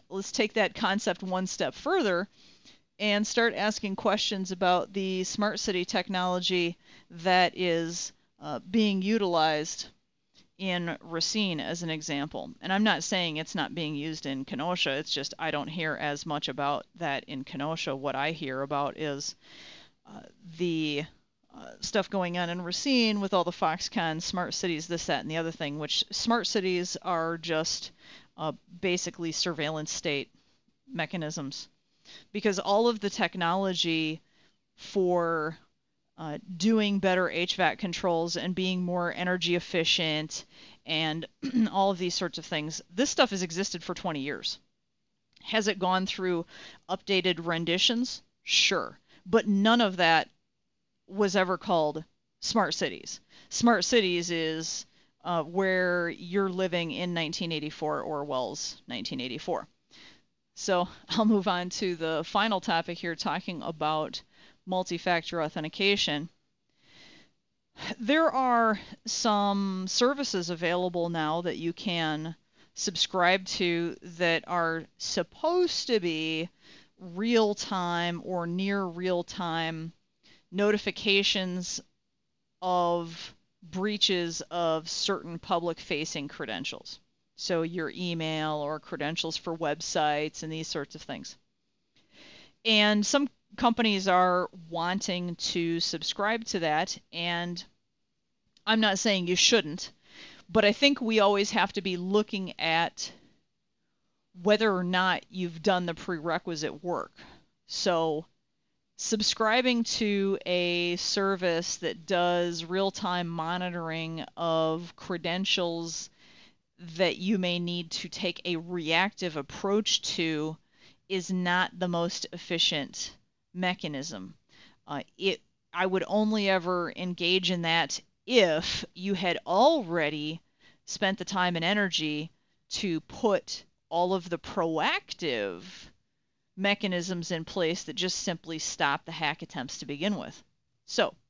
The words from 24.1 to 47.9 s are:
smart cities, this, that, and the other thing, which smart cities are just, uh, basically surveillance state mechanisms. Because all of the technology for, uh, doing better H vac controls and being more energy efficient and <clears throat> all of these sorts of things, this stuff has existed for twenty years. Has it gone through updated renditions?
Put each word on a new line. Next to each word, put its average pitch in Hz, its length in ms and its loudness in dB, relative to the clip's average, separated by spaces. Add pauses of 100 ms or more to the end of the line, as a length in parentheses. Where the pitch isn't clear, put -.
smart 180 320 -4
cities, 165 340 -2
this, 170 200 -4
that, 143 140 0
and 156 100 -6
the 160 60 -2
other 165 140 -2
thing, 151 280 -6
which - 320 -2
smart 226 340 0
cities 180 560 0
are 165 360 -2
just, 160 540 -2 (460)
uh, 156 140 -4 (300)
basically 175 500 -2
surveillance 156 600 -2
state 143 380 -4 (640)
mechanisms. 156 800 -6 (600)
Because 196 280 0
all 208 280 4
of 226 120 2
the 202 100 0
technology 170 1120 0 (540)
for, 170 840 0 (600)
uh, 156 200 -6 (200)
doing 208 420 4
better 185 300 4
H 175 260 -2
vac 165 240 2
controls 170 580 0
and 175 160 -2
being 185 300 0
more 175 280 0
energy 175 440 0
efficient 160 880 0 (400)
and 160 400 -2 (160)
<clears throat> 240 300 2
all 196 180 2
of 185 80 0
these 175 160 -2
sorts 175 240 -4
of 160 80 -10
things, 151 360 -4 (120)
this 247 160 2
stuff - 220 2
has 190 100 -2
existed 175 420 -4
for 175 120 -6
twenty 160 240 -6
years. 135 400 -6 (840)
Has 220 260 0
it 202 120 0
gone 185 260 2
through 180 400 -2 (420)
updated 180 580 0
renditions? 175 760 0 (220)